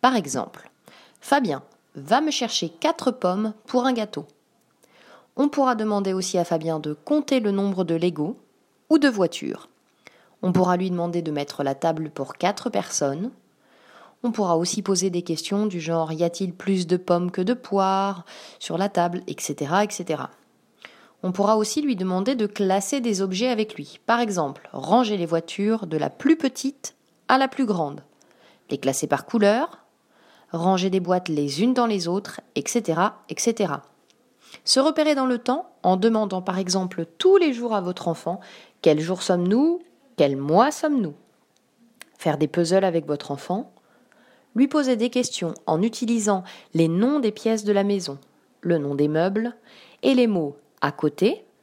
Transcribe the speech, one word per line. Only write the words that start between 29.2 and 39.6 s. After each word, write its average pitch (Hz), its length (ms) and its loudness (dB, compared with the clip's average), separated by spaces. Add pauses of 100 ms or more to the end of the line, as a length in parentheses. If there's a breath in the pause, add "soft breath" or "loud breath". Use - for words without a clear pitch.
couleur, 226 540 0 (760 soft breath)
ranger 185 380 2
des 185 100 0
boîtes 180 300 -2
les 147 320 -2
unes 254 120 2
dans 247 120 2
les 202 220 -2
autres, 190 320 -4 (140)
et 147 120 -2
cetera, 180 600 0
et 160 100 -10
cetera. 202 440 -2 (840 loud breath)
Se - 160 2
repérer 302 340 4
dans 269 120 0
le 247 120 0
temps 254 320 -2 (120)
en 185 140 4
demandant 202 460 0
par 185 160 -2
exemple 185 480 -2 (120)
tous 381 200 8
les 330 140 4
jours 233 220 -4
à 202 60 2
votre 180 260 -4
enfant, « 175 340 -4 (420 loud breath)
Quel 151 180 6
jour 180 220 -4
sommes-nous ? 220 580 2 (360)